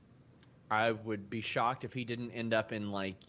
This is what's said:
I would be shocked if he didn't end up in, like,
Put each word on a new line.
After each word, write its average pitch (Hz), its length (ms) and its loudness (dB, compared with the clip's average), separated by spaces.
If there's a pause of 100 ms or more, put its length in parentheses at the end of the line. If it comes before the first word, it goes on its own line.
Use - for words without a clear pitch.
(720)
I 110 220 6
would 104 380 -4
be 113 100 -4
shocked 127 440 0
if 117 80 -10
he 127 120 -4
didn't 120 280 -6
end 113 220 0
up 110 180 2
in, 104 200 -2
like, 98 240 -2 (120)